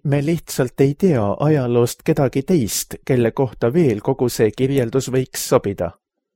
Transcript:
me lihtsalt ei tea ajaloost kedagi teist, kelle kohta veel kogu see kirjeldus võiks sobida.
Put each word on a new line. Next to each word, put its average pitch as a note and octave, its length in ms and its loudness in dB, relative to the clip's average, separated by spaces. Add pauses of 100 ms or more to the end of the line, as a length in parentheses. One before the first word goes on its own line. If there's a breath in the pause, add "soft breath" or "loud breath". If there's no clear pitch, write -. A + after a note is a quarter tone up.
me C#3+ 200 0
lihtsalt D3+ 560 -4
ei C#3 140 2
tea A#2+ 460 0
ajaloost B2 640 0
kedagi C#3 380 0
teist, - 640 -2
kelle A#2+ 260 2
kohta A#2+ 420 -2
veel C3+ 280 2
kogu C3+ 280 -2
see A2+ 240 2
kirjeldus C3 560 -2
võiks B2+ 400 -4
sobida. G2 420 0 (460)